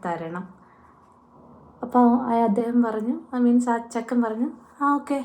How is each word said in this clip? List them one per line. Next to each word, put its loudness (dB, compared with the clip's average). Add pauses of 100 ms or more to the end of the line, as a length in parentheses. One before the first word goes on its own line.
തരണം." -6 (1400)
അപ്പോൾ 4 (240)
ആ 2
അദ്ദേഹം 2
പറഞ്ഞു, -4 (160)
ആ, -4
മീൻസ് 4
ആ 0 (160)
ചെക്കൻ -2
പറഞ്ഞു, -4 (300)
"ആ, 2
ഓക്കെ, -4